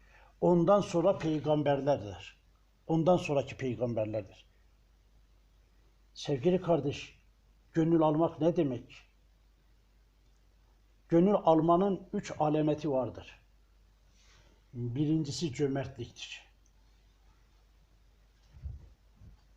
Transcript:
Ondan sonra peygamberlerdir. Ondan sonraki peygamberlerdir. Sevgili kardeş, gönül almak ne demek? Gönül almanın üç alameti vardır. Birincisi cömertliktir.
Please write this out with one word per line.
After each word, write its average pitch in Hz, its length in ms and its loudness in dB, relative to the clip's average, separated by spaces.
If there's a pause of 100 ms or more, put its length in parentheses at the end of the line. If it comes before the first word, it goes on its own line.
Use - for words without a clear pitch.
(420)
Ondan 175 400 4
sonra 175 360 0
peygamberlerdir. 143 1200 -2 (500)
Ondan 165 300 4
sonraki 139 400 -2
peygamberlerdir. 113 880 -6 (1700)
Sevgili 160 480 0
kardeş, 143 580 -2 (540)
gönül 160 280 4
almak 156 400 2
ne 165 140 2
demek? 139 540 -4 (2000)
Gönül 180 240 4
almanın 170 680 2 (120)
üç 151 260 -8
alameti 151 520 0
vardır. 123 480 -6 (1300)
Birincisi 139 800 -4
cömertliktir. 135 880 -6 (3250)